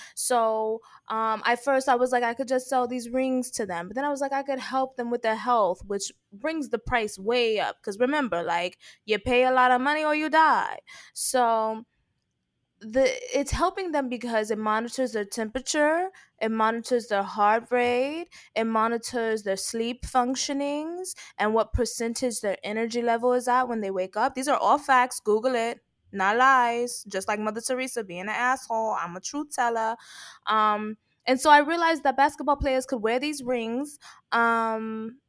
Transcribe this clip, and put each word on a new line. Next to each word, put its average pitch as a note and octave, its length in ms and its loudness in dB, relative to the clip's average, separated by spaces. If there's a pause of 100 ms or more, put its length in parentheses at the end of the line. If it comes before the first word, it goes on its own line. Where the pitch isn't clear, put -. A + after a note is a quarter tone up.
(140)
So, A3 680 0 (260)
um, A3 380 0
at A#3+ 180 0
first C4+ 240 2
I B3+ 60 6
was B3 160 2
like, B3 140 2
"I A#3 100 -2
could A#3+ 140 -6
just B3+ 200 0
sell B3 180 2
these A#3+ 220 -6
rings B3+ 440 0
to A3+ 120 -4
them." F3 220 -6
But G#3 80 -14
then C4+ 100 -2
I D4 60 0
was C#4 100 -4
like, C#4 120 -2
"I C#4 100 -2
could C4+ 160 -4
help C4 380 -4
them A#3+ 140 -4
with A#3+ 120 -2
their A3 140 0
health," G#3+ 500 2
which G3+ 260 -6 (200)
brings C#4+ 360 -6
the A3+ 100 -4
price A3+ 400 -2
way A3 420 0
up. B2+ 200 -4
'Cause G3+ 180 -8
remember, B3 440 0
like, F3 340 -2 (300)
you G#3+ 140 0
pay B3 240 4
a B3+ 80 4
lot B3+ 180 6
of B3 100 4
money D4+ 240 0
or D4+ 100 2
you D4+ 140 0
die. C#4 520 4 (340)
So A3+ 720 0 (960)
the, A#3+ 280 2 (260)
it's C#4 180 0
helping F4+ 400 -2
them C#4 180 0
because A3+ 400 -2
it G#3+ 80 -2
monitors A3 540 -2
their G#3 120 -4
temperature, D4 840 0 (320)
it A3 80 0
monitors A3+ 560 0
their G3+ 160 0
heart G#3 480 2
rate, B3 560 0 (280)
it A3+ 100 0
monitors A3+ 800 0
their F#3+ 120 0
sleep A#3 480 -4
functionings, C#4+ 1120 -2 (240)
and G#3+ 160 0
what A3 180 2
percentage A#3 720 -2
their G3 200 -2
energy A3+ 380 -4
level A#3 320 2
is B3 160 0
at B3+ 180 2
when A3+ 140 -4
they G3 100 -4
wake F#3 240 -4
up. A#3+ 200 0
These C4 120 -4
are C#4+ 120 2
all A3+ 180 4
facts. B3+ 440 2
Google A3 340 0
it. A#3 260 -2 (320)
Not G3 240 2
lies. A#3+ 720 4
Just G3 200 -4
like G#3+ 120 -2
Mother G#3+ 220 -4
Teresa B3+ 420 -4
being F3+ 160 -10
an G3 80 -8
asshole, A#3 720 -2
I'm E3+ 160 -8
a F#3+ 40 -10
truth D4 360 -8
teller. A#3 400 -2 (500)
Um, G#3+ 520 0 (260)
and C4 160 2
so D4+ 80 4
I D4 120 10
realized E4 420 0
that C4 160 2
basketball C#4+ 380 2
players C4 280 0
could B3 160 -4
wear A3 180 0
these D4 240 -4
rings, A#3+ 560 -4 (340)
um, A3+ 840 0 (120)